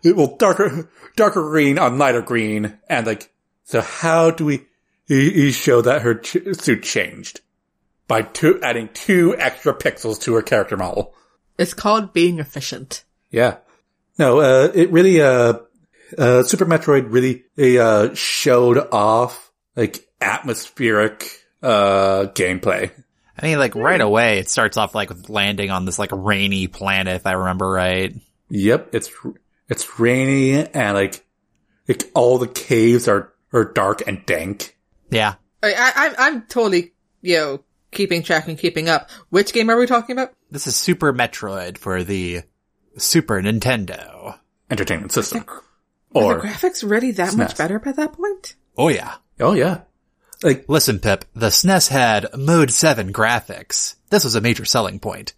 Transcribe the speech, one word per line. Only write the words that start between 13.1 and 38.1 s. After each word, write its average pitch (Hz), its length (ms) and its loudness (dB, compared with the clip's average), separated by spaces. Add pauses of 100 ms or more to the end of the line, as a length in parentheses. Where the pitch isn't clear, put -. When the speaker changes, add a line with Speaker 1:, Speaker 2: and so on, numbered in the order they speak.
Speaker 1:
Yeah. 117 260 0 (600)
No, 135 200 4
uh, 135 360 4
it 180 160 4
really, 175 280 6
uh, 123 360 4 (640)
uh, 123 240 6
Super - 240 0
Metroid 151 440 2
really, 123 340 0 (340)
uh, 110 340 4
showed 123 640 2 (140)
off, 110 600 0 (240)
like, - 320 -4 (140)
atmospheric, 110 1040 -2 (360)
uh, 98 720 2
gameplay. 92 560 -2 (480)
Speaker 3:
I - 60 -6
mean, 156 140 0
like, 127 160 0
right 143 260 0
away, 110 380 2
it 92 100 -8
starts 110 280 -2
off, 107 180 -4
like, 104 140 -4
with - 200 -18
landing 101 400 -4
on 92 160 -4
this, 92 140 -8
like, 104 120 -4
rainy 98 560 -2
planet, 95 500 -4
if 90 100 -6
I 92 60 -2
remember 92 360 -2
right. 92 460 -2 (340)
Speaker 1:
Yep, 107 460 0
it's, - 160 -6 (580)
it's - 300 -8
rainy, 135 680 2
and, 107 320 -2
like, 101 260 -4 (640)
like, - 280 -2
all 123 240 4
the 123 80 -2
caves 117 600 2
are, 101 240 -2 (220)
are 117 180 2
dark 101 360 0
and 98 180 -10
dank. 90 500 -6 (360)
Speaker 3:
Yeah. 107 240 0 (260)
Speaker 2:
I, 208 120 0
I, 240 180 0 (160)
I'm, 285 100 -6
I'm 262 300 0
totally, 196 460 0 (280)
you 175 160 0
know, 139 260 -4 (280)
keeping 175 320 -2